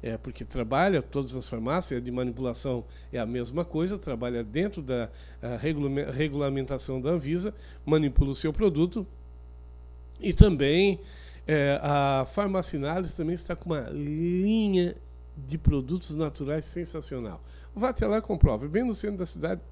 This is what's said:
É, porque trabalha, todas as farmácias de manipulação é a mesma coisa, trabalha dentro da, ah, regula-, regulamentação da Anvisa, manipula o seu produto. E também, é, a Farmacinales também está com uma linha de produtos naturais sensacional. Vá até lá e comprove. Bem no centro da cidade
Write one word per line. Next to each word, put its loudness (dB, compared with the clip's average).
É, -4
porque -10
trabalha, 2
todas -4
as -8
farmácias -2
de -6
manipulação -4
é -6
a -2
mesma -4
coisa, -2
trabalha -4
dentro -2
da, -4
ah, -6
regula-, -2
regulamentação -2
da -2
Anvisa, 0
manipula 6
o -2
seu -2
produto. 2
E 0
também, 8
é, 4
a 4
Farmacinales -2
também -2
está -6
com -6
uma -4
linha 2
de -6
produtos 0
naturais -2
sensacional. -8
Vá 0
até 0
lá 4
e -4
comprove. 6
Bem 2
no 0
centro -4
da -4
cidade -4